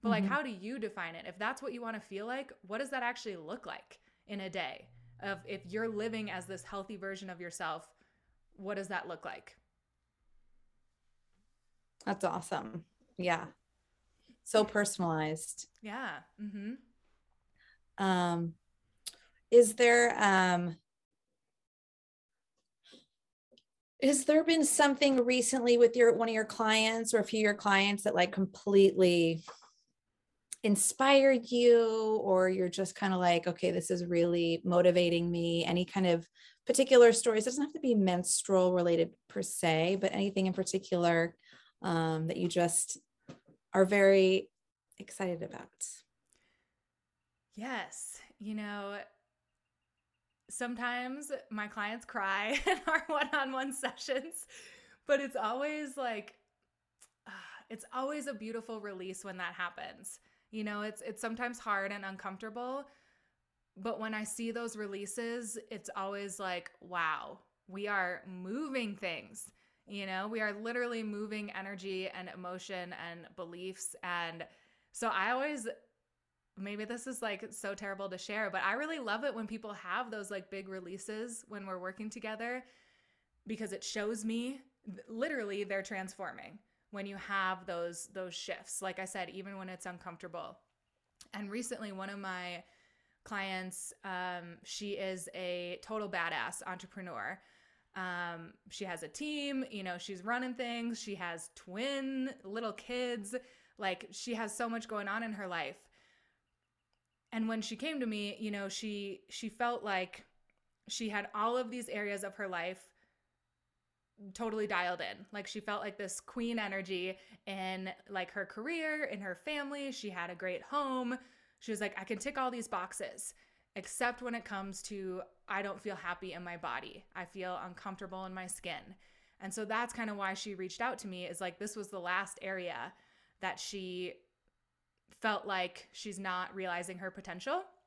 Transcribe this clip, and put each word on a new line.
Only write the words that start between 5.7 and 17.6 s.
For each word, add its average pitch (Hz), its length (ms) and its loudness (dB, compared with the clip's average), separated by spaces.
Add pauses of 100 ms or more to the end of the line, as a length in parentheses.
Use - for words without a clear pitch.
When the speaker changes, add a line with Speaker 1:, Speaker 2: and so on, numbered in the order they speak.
Speaker 1:
living 220 440 -4
as 180 160 -6
this 185 180 -10
healthy 196 320 -8
version 190 320 -8
of 180 140 -10
yourself, 165 440 -6 (680)
what 202 200 -6
does 196 120 -6
that 185 180 -4
look 165 200 -10
like? - 280 -12 (2500)
Speaker 2:
That's 190 180 -2
awesome. 165 640 -4 (320)
Yeah. 170 260 0 (1000)
So 214 200 4
personalized. 165 1000 0 (160)
Speaker 1:
Yeah. 214 380 -8 (220)
Mm-hmm. 208 300 -8 (1300)